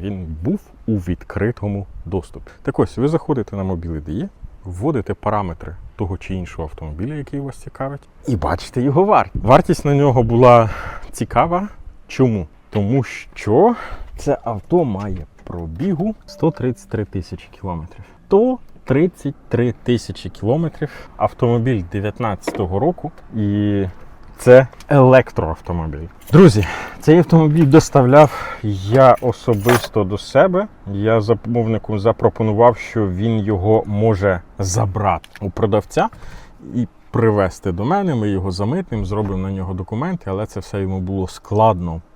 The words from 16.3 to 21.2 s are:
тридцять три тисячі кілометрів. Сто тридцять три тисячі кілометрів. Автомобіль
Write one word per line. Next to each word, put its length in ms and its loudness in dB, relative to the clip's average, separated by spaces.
тридцять 380 -8
три 160 -6
тисячі 440 -12
кілометрів. 440 -12
Сто 320 2
тридцять 500 -2
три 340 -2
тисячі 480 -4
кілометрів. 600 -4
Автомобіль 640 0